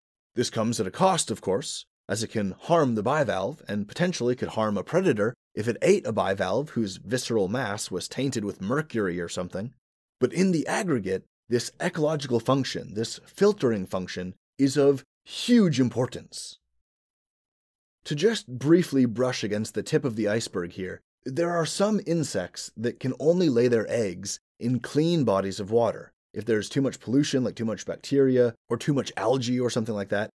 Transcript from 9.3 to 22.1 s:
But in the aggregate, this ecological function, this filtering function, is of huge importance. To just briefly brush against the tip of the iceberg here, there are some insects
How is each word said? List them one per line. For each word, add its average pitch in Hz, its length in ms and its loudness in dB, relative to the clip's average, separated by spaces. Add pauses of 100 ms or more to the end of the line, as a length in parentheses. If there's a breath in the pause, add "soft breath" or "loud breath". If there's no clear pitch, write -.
But 127 140 2
in 185 180 2
the 160 140 0
aggregate, 131 580 -2 (260)
this 117 300 -2
ecological 147 600 0
function, - 560 -2
this 113 320 -4
filtering 131 580 2
function, 90 480 -6 (240)
is 135 180 2
of 139 280 4 (200)
huge 196 560 4
importance. - 800 -4 (1500)
To 156 100 -4
just 156 320 2
briefly 135 580 4
brush 120 380 0
against 104 300 -4
the 101 100 -2
tip - 200 0
of 120 120 -4
the 107 120 0
iceberg 101 440 -2
here, 90 300 -10 (240)
there 165 260 -2
are 170 140 0
some 196 420 0
insects 139 680 -4